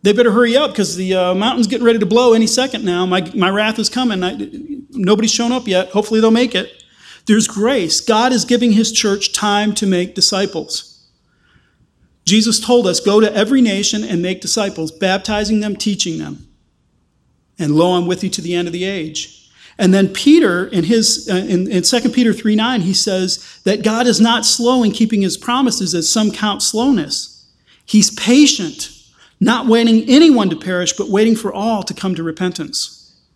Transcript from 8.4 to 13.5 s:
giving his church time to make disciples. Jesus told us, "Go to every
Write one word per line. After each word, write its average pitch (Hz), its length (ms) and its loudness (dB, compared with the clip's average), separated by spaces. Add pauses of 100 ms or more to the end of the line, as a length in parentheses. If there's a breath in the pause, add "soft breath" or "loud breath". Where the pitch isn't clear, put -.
giving 240 280 2
his 220 200 2
church 202 420 -2
time 208 420 -2
to 214 100 -4
make 180 300 -2
disciples. 190 760 -4 (1400)
Jesus 220 340 2
told 240 280 2
us, 175 140 -2
"Go 202 180 2
to 214 160 2
every 220 240 2